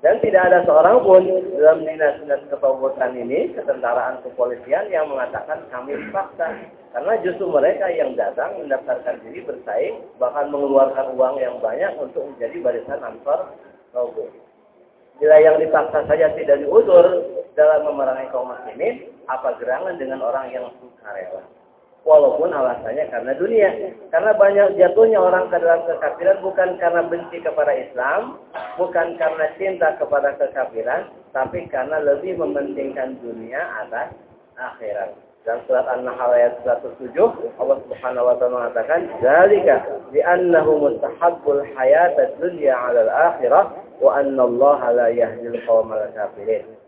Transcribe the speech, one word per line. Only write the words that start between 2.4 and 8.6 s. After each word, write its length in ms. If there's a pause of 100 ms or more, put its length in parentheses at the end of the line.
ketauhatan 680
ini, 420
ketentaraan, 640
kepolisian 680
yang 180
mengatakan 640
kami 260
dipaksa. 540 (400)
Karena 200 (120)
justru 240
mereka 400
yang 240
datang 480